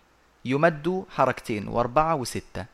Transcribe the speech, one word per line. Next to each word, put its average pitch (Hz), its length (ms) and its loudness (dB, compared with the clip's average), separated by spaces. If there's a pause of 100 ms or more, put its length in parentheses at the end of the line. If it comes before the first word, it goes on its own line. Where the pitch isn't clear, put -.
(440)
يمد 156 680 2
حركتين 110 580 0
وأربعة 123 460 0
وستة 107 600 -6